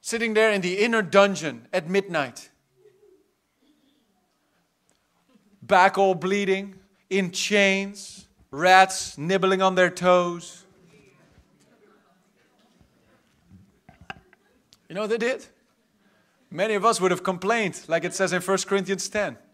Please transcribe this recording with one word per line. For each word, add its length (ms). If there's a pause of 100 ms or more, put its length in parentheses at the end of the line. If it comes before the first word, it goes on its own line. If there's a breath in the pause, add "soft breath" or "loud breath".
Sitting 240
there 180
in 100
the 180
inner 240
dungeon 680
at 160
midnight. 640 (3000)
Back 380
all 160
bleeding, 640 (320)
in 180
chains, 960 (220)
rats 680
nibbling 420
on 140
their 160
toes. 760 (4000)
You 80
know 60
what 100
they 80
did? 260 (1040)
Many 240
of 120
us 140
would 120
have 100
complained, 680
like 160
it 120
says 180
in 80
First 240
Corinthians 440
ten. 280 (160)